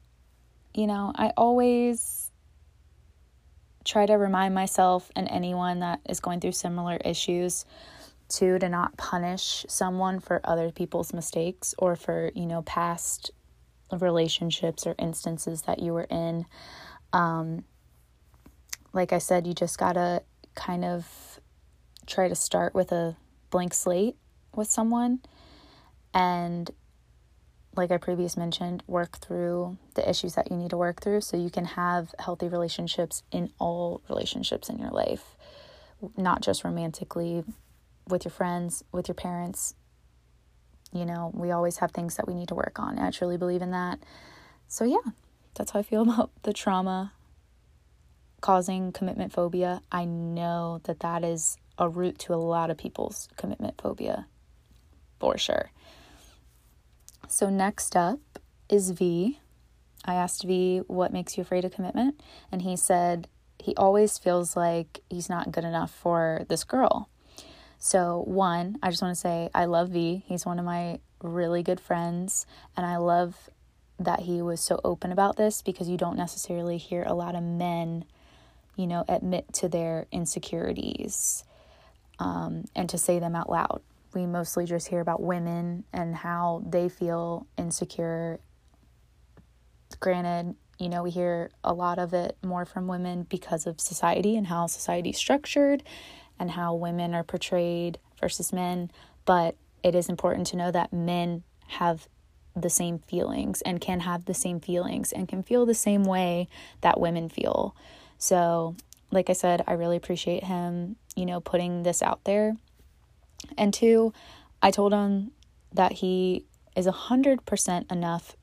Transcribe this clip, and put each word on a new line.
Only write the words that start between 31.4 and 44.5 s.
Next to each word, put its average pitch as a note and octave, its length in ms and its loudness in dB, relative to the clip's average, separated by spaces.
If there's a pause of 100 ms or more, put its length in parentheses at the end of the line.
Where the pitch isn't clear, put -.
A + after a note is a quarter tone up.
can F3+ 140 -2
have F3 540 -2
healthy F3 300 -4
relationships E3+ 840 -2
in F3 280 -2
all F3 500 -2
relationships - 600 -4
in - 100 -8
your - 120 -8
life, - 460 -2 (800)
not F#3 260 0
just F#3+ 220 0
romantically E3+ 800 -4 (640)
with F3+ 160 0
your F3 80 -8
friends, F3 600 -4
with F3 160 -4
your F3+ 60 -4
parents. F3 600 -6 (1160)
You F3 140 -4
know, E3+ 260 -4
we F3 180 -2
always F3 280 0
have F3 140 0
things E3+ 240 -6
that - 120 -2
we F3+ 60 -4
need F3 140 -6
to F3 60 -6
work - 240 -4
on. - 200 -4
I F#3 120 0
truly F3 280 -2
believe F3+ 240 0
in F3+ 80 -4
that. F3+ 280 -4 (720)